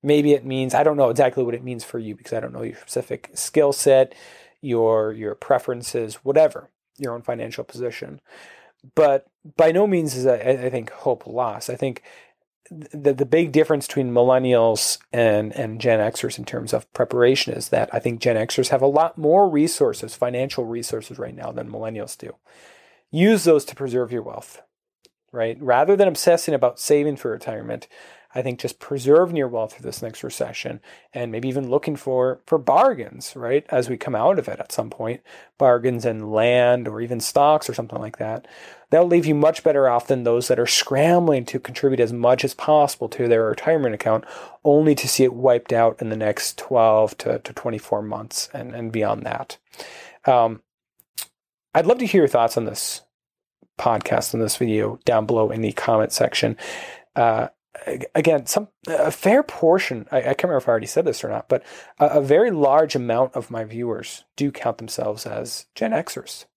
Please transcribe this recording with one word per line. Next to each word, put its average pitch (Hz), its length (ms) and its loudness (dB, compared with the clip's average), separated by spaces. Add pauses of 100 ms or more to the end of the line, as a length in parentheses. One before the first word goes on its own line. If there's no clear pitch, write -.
Maybe 147 320 4
it 135 100 0
means, 131 300 -4
I 131 100 2
don't 151 140 2
know 131 120 4
exactly 127 340 2
what 117 120 -4
it 127 80 -12
means 123 220 -12
for - 140 -12
you 107 160 -10
because - 180 -12
I 110 80 -4
don't 123 100 -12
know 120 120 -12
your 113 140 -12
specific - 580 -10
skill 143 360 2
set, 131 420 4 (460)
your, 113 540 0
your 107 220 -8
preferences, 120 800 -4
whatever, 143 540 0 (280)
your 127 160 -8
own 120 80 -12
financial 117 420 -8
position. 123 560 -12 (760)
But 143 320 4 (280)
by 160 160 6
no 196 160 4
means 165 280 0
is, 127 100 -4
I, 131 100 6
I 127 340 0
think, 120 200 -6
hope - 360 -4
lost. 113 440 -6
I 123 60 -8
think 131 260 -6 (680)
the, 147 440 -2
the 135 120 -2
big 156 260 0
difference 151 360 2
between 127 240 -4
millennials 123 840 2 (160)
and, 110 420 2
and 110 240 -8
Gen 113 200 2
Xers - 380 -4
in 120 80 -12
terms - 280 -8
of - 200 -6
preparation 123 600 2
is - 160 -10
that 117 240 0
I 117 60 -2
think 117 200 -4
Gen 120 160 0
Xers 113 340 -2
have 127 120 2
a 135 60 4
lot 156 300 0
more 170 300 4
resources, 147 680 0
financial 127 500 -4
resources 113 540 -10
right 98 160 -12
now 117 160 -12
than 113 200 -12
millennials 110 460 -10
do. - 180 -16 (760)
Use 196 320 4
those 160 220 4
to - 100 -18
preserve 123 360 -4
your 120 120 -6
wealth, - 380 -16 (680)
right? 117 280 -4
Rather 143 360 4
than 196 120 6
obsessing 165 460 2
about 127 260 0
saving 147 380 0
for 117 140 -6
retirement, 113 560 -10 (480)
I 127 60 -4
think 123 180 -6
just - 200 -8
preserving 151 560 4
your 139 120 0
wealth 110 280 -6
for 123 80 -20
this - 180 -12
next - 220 -12
recession - 560 -8 (340)
and 120 180 -8
maybe 113 160 -6
even 131 220 -4
looking 147 260 -2
for, 127 520 -2
for 160 100 2
bargains, 139 800 0
right? 131 340 -2
As 123 200 0
we 120 80 -4
come 127 180 -6
out 156 240 2
of - 80 -6
it - 120 -10
at - 120 -10
some 113 180 -6
point, 113 320 -8 (380)
bargains 123 440 2
in 110 280 -4
land 123 560 2
or 107 120 -8
even 117 200 -6
stocks 147 500 2
or 120 60 -8
something 113 240 -8
like 110 180 -12
that. 110 300 -8 (420)
That'll 170 180 6
leave 170 200 4
you 151 80 2
much 156 280 2
better 143 240 4
off 120 200 0
than 131 160 0
those 117 240 0
that 127 120 2
are 120 60 2
scrambling 151 800 2
to - 140 -6
contribute 131 400 -2
as 117 120 2
much 120 320 2
as 139 120 -4
possible 147 540 2
to 123 180 -2
their 113 180 4
retirement 127 480 0
account, 110 320 -2 (380)
only 151 320 6
to 131 120 -6
see - 160 2
it 123 100 4
wiped 120 400 2
out 113 280 2
in 113 80 -6
the 110 60 -4
next 107 420 -4
twelve 110 640 2
to, - 200 -4
to - 140 -16
twenty-four 110 500 -6
months 110 500 -10
and, 120 220 -12
and 117 160 -10
beyond 110 340 -2
that. - 320 -10 (680)
Um, 113 360 2 (1120)
I'd 160 140 2
love 247 120 4
to 254 60 0
hear 190 160 4
your 143 60 6
thoughts 117 280 2
on 117 100 -2
this - 360 -8 (760)
podcast, 113 560 -2
on 117 40 -2
this 107 180 -2
video, 110 480 -2
down 110 200 2
below 110 240 0
in 113 120 -6
the 107 100 -2
comment 110 400 0
section. - 440 -2 (600)
Uh, 117 320 0 (400)
ag-, 127 260 -8
again, 156 320 2
some, 208 220 -4 (200)
a 156 220 0
fair 220 320 2
portion, 165 680 0
I, 139 60 0
I 131 40 2
can't 131 220 -2
remember 147 140 0
if 127 100 -2
I 123 40 2
already 113 140 0
said 165 200 -2
this 127 180 -4
or - 60 -6
not, 107 200 -8
but 127 140 2 (340)
a, 147 80 4
a 151 160 4
very 165 300 4
large 147 440 2
amount 123 380 0
of 120 160 -8
my 113 140 -8
viewers 113 600 -10 (120)
do 143 160 -2
count - 260 -6
themselves 110 480 -8
as 110 480 -12
Gen 220 200 -4
Xers. - 520 -8 (100)